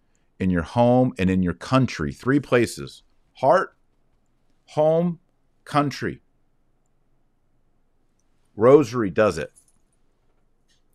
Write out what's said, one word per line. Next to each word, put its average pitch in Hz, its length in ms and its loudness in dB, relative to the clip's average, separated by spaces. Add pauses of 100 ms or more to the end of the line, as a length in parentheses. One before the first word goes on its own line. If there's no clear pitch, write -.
(400)
in 95 100 -2
your 87 140 0
home, 123 540 0
and 92 120 0
in 92 120 0
your 87 120 -2
country, 107 580 -4
three 131 300 0
places: 113 640 -2 (320)
heart, 180 420 0 (880)
home, 165 540 -2 (440)
country. 135 580 -6 (2250)
Rosary 120 540 4
does 95 280 0
it. - 160 -10 (1400)